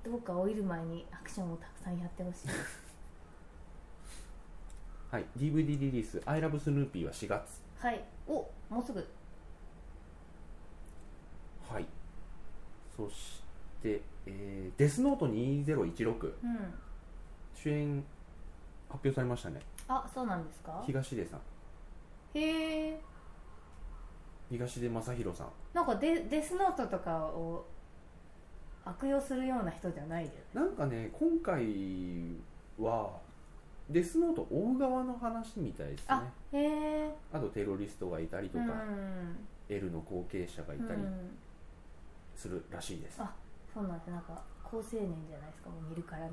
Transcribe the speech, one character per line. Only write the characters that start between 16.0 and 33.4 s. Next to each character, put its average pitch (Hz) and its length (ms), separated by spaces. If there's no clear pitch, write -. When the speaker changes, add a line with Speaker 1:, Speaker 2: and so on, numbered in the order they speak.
Speaker 2:
六。 117 360
Speaker 1:
う 240 60
ん。 208 260
Speaker 2:
主 - 160
演 147 320
発 - 160
表 135 80
さ 135 100
れ 123 60
ま 120 80
し - 80
た 92 60
ね。 73 100
Speaker 1:
あ、 254 240
そ 262 100
う - 20
な 190 120
ん 165 100
で - 60
す - 80
か？ 165 240
Speaker 2:
東 135 300
出 98 100
さ - 120
ん。 - 40
Speaker 1:
へ 311 600
ー。 311 40
Speaker 2:
東 123 300
出 120 100
昌 113 240
大 110 200
さ - 120
ん。 - 60
Speaker 1:
な 349 80
ん 339 40
か 247 100
デ-、 320 280
デ 302 180
ス 359 140
ノ 381 120
ー 370 80
ト - 120
と 185 120
か 160 260
を 165 400
悪 180 240
用 277 140
す 269 120
る 262 140
よ 254 140
う - 20
な 170 80
人 - 180
じ 165 100
ゃ 143 40
な 160 160
い 165 60
よ 139 60
ね。 - 120
Speaker 2:
な 254 100
ん 392 120
か 147 100
ね、 113 320
今 330 220
回 95 960
は 110 420